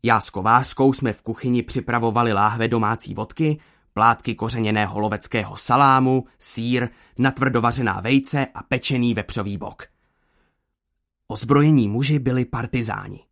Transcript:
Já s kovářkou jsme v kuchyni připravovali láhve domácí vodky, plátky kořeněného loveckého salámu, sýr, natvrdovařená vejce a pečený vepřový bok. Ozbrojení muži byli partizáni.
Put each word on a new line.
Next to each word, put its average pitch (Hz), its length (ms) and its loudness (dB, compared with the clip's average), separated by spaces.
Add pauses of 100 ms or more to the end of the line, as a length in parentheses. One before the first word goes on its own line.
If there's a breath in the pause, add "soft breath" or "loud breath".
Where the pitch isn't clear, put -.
Já 113 180 4
s - 100 -6
kovářkou 123 640 2
jsme 127 200 -2
v - 100 -10
kuchyni 123 400 -2
připravovali 117 720 0
láhve 107 360 2
domácí 110 460 -2
vodky, 151 440 -2 (360 soft breath)
plátky 113 400 2
kořeněného 107 680 -2
loveckého 107 560 -4
salámu, 131 680 4 (140 soft breath)
sýr, 120 500 -2 (300 soft breath)
natvrdovařená 120 840 0
vejce 135 540 0
a - 80 -14
pečený 120 520 -2
vepřový 101 440 -6
bok. - 280 -14 (1400)
Ozbrojení 139 600 4
muži 135 300 0
byli 127 260 -2
partizáni. 107 760 -6 (120)